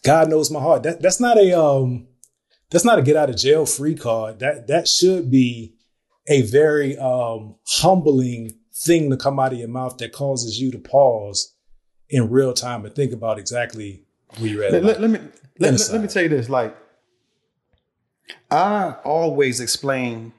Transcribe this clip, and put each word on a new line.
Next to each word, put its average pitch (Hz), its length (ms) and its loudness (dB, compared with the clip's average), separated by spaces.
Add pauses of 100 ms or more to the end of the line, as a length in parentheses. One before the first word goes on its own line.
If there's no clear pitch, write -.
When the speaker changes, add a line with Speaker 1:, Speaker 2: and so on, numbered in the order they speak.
Speaker 1:
"God 156 260 4
knows 156 220 0
my 151 100 -6
heart." 135 220 2
That, 165 200 -4
that's 185 180 2
not 240 180 4
a, 180 200 6
um, 135 500 0 (640)
that's 175 140 2
not 233 140 6
a 143 40 2
get 147 140 4
out 151 140 2
of 113 60 -6
jail 147 300 2
free 151 280 -2
card. 110 460 -4
That, 143 280 -6
that 165 200 0
should 180 420 2
be 120 440 0 (540)
a 143 140 4
very, 143 560 2
um, 117 580 -4 (100)
humbling 131 840 0 (220)
thing 156 360 0
to 131 60 0
come 139 220 -2
out 131 140 -2
of 123 60 -10
your 117 100 -12
mouth 127 300 -8
that 117 140 -12
causes 120 480 -6
you 131 120 -4
to 120 60 -14
pause 113 760 0 (540)
in 120 220 0
real 131 240 2
time 120 300 -8
and 104 100 -18
think 135 180 -4
about 110 260 -6
exactly 110 680 -10 (340)
where 113 100 -4
you're 104 160 -4
at 98 80 0
Speaker 2:
Let, 170 80 4
Speaker 1:
in 185 60 2
Speaker 2:
let, 214 140 0
Speaker 1:
life. - 20 -
Speaker 2:
let 226 80 2
me, 214 80 0
let, - 140 -16 (260)
let, 151 160 2
Speaker 1:
Inside. - 180 0
Speaker 2:
let 220 100 -2
me 202 60 -6
tell 190 140 0
you 165 80 0
this. 123 180 -2
Like, 123 280 -2 (1700)
I 185 540 0
always 143 560 0
explain 120 800 -4